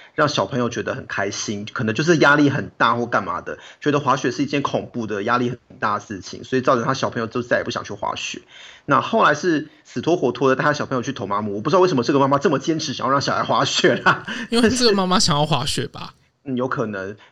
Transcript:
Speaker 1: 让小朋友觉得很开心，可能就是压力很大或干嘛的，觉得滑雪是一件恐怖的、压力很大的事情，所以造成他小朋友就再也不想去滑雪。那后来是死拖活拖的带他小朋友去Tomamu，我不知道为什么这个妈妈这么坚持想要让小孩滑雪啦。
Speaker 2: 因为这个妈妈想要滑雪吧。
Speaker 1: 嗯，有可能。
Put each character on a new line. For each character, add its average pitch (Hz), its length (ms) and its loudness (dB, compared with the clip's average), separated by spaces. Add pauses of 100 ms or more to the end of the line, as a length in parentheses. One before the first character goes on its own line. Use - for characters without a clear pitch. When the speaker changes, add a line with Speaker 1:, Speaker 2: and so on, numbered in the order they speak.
(140)
Speaker 1:
让 151 160 2
小 101 160 0
朋 131 120 -4
友 120 120 0
觉 113 140 -4
得 - 120 -4
很 - 100 -10
开 101 240 -4
心， 104 440 -6
可 113 100 -4
能 110 100 0
就 131 80 -2
是 170 160 4
压 147 200 6
力 147 120 6
很 117 280 -4
大 117 180 2
或 120 100 -2
干 117 200 -2
嘛 87 160 -6
的， 80 180 -10 (220)
觉 147 100 0
得 143 80 2
滑 127 160 2
雪 143 160 -2
是 123 100 -4
一 139 40 0
件 143 160 -2
恐 127 300 -2
怖 117 140 -6
的、 101 180 -4
压 117 140 2
力 123 120 0
很 120 100 -8 (180)
大 107 180 -2
的 104 40 -4
事 98 220 -10
情， - 240 -14
所 131 120 -2
以 127 40 2
造 135 140 4
成 117 100 0
他 131 80 0
小 107 160 -2
朋 120 100 -6
友 113 80 -4
就 123 140 -4
再 120 160 0
也 87 80 -2
不 - 40 -6
想 - 140 -6
去 - 80 -12
滑 - 240 -6
雪。 - 260 -10 (440)
那 131 160 4
后 226 240 0
来 151 80 4
是 151 340 0 (160)
死 - 160 -10
拖 156 160 2
活 139 160 2
拖 135 160 0
的 131 80 6
带 147 80 0
他 151 80 4
小 143 140 -4
朋 135 100 -4
友 120 60 -2
去 135 100 -6
Tomamu， 104 380 -4
我 101 100 -4
不 131 100 -4
知 180 60 4
道 185 60 6
为 180 80 6
什 151 80 0
么 120 60 2
这 151 100 2
个 139 60 4
妈 135 100 4
妈 139 80 4
这 175 120 2
么 139 80 2
坚 156 220 -2
持 127 140 -6
想 107 120 -4
要 131 60 0
让 139 80 2
小 117 160 0
孩 110 80 0
滑 123 220 0
雪 - 320 2
啦。 - 280 0 (240)
Speaker 2:
因 233 120 2
为 220 80 6
这 254 160 2
个 214 80 6
妈 190 120 2
妈 185 140 2
想 160 160 2
要 147 100 2
滑 151 200 0
雪 - 220 -4
吧。 - 260 -14 (340)
Speaker 1:
嗯， 131 80 -4
有 123 120 0
可 127 180 -4
能。 101 300 -6 (160)